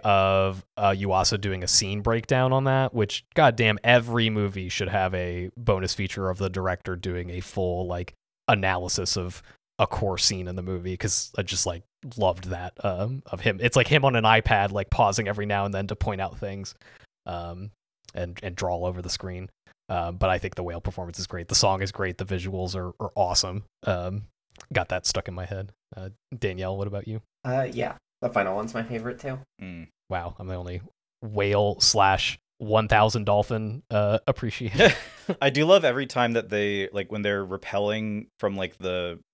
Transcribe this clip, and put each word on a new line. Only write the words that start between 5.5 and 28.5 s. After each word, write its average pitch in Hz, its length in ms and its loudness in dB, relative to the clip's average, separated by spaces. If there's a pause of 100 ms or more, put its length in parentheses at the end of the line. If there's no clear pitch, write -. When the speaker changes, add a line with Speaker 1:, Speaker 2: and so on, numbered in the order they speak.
Speaker 1:
bonus 98 380 0
feature 95 360 -2
of 92 80 -4
the 95 100 -2
director 92 460 -4
doing 90 360 -6
a 90 100 -6
full, 90 460 -4
like, 87 280 -6 (340)
analysis 95 680 0
of 90 260 -6 (360)
a 98 80 4
core 98 320 -2
scene 92 280 0
in 90 80 -8
the 92 80 -6
movie, 90 340 -6
'cause - 400 -2
I 104 60 -2
just, 95 240 -2
like, 87 160 -4 (340)
loved 92 340 2
that, 90 220 -8 (120)
um, 104 420 -2
of 98 140 -8
him. 98 200 0
It's, 120 160 2
like, 127 120 6
him 147 160 4
on 135 100 4
an 113 100 2
iPad, 110 460 6
like, 98 200 -4
pausing 104 360 4
every 104 200 -2
now 101 180 0
and 101 100 -2
then 98 140 -2
to 101 80 -6
point 98 240 -2
out 95 180 -6
things, 98 360 -10 (520)
um, 87 460 -10 (420)
and, 87 280 -6
and 92 120 -8
draw 90 200 -4
all 87 120 -4
over 90 160 -4
the - 80 -8
screen. 92 400 -8 (380)
Um, 87 280 -4
but 95 140 2
I 92 80 2
think 92 160 -6
the 90 80 -8
whale 85 180 -8
performance - 380 -8
is 92 80 -6
great. 87 220 -10
The - 80 0
song 95 260 4
is 95 80 -4
great. 92 280 -4
The 95 60 -6
visuals 92 520 -4
are, 90 240 -8
are 104 160 -6
awesome. 92 480 0 (200)
Um, 92 400 -2 (480)
got 92 180 -2
that 90 160 -4
stuck - 220 -2
in 90 60 -10
my 92 120 -8
head. 98 260 -10 (240)
Uh, 95 140 -12 (280)
Danielle, 95 400 -4
what 98 80 -4
about 101 220 -8
you? 110 120 -8 (240)
Speaker 2:
Uh, 131 260 -2
yeah, 117 260 -6 (240)
the 120 100 -2
final 95 240 0